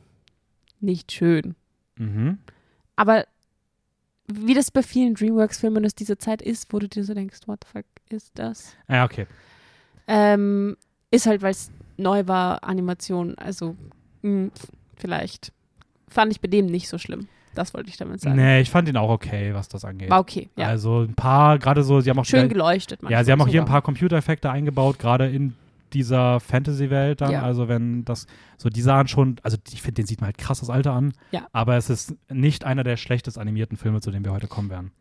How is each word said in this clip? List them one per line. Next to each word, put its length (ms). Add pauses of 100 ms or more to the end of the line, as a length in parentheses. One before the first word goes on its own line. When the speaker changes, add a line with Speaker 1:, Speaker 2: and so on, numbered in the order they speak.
(800)
Speaker 1:
nicht 320
schön. 420 (420)
Speaker 2:
Mhm. 420 (580)
Speaker 1:
Aber 280 (1040)
wie 260
das 160
bei 120
vielen 320
Dreamworks-Filmen 720
aus 100
dieser 240
Zeit 240
ist, 300
wo 60
du 100
dir 160
so 100
denkst, 320
„What 180
the 80
fuck 120 (260)
ist 280
das?“ 360 (140)
Speaker 2:
Ja, 160
okay. 220 (800)
Speaker 1:
Ähm, 720 (340)
ist 160
halt, 160
weil's 280 (260)
neu 300
war, 380
Animation, 760
also, 380 (460)
mh, 280 (460)
vielleicht. 560 (560)
Fand 240
ich 80
bei 80
dem 180
nicht 220
so 100
schlimm. 300 (260)
Das 180
wollte 160
ich 80
damit 240
sagen. 160
Speaker 2:
Nee, 240
ich 100
fand 180
ihn 80
auch 140
okay, 440
was 140
das 160
angeht. 260
Speaker 1:
War 100
okay, 360
ja. 100
Speaker 2:
Also 360
ein 120
paar, 440
gerade 260
so, 160
sie 100
haben 80
auch 60
Speaker 1:
Schön 160
Speaker 2:
wieder 80
Speaker 1:
geleuchtet 600
Speaker 2:
Ja, 140
sie 80
haben 100
auch 60
hier 140
ein 60
Speaker 1:
sogar. 100
Speaker 2:
paar 60
Computereffekte 680
eingebaut, 480
gerade 320
in 240 (380)
dieser 480
Fantasy-Welt 800
dann. 100
Speaker 1:
Ja. 120
Speaker 2:
Also 260
wenn 360
das, 220 (320)
so 120
die 120
sahen 240
schon, 380
also 120 (160)
ich 100
finde, 200
den 40
sieht 140
man 60
halt 120
krass 200
das 100
Alter 260
an. 180 (180)
Speaker 1:
Ja. 220
Speaker 2:
Aber 240
es 140
ist 260 (120)
nicht 360
einer 180
der 140
schlechtest 420
animierten 380
Filme, 240
zu 100
denen 140
wir 80
heute 160
kommen 200
werden. 220 (100)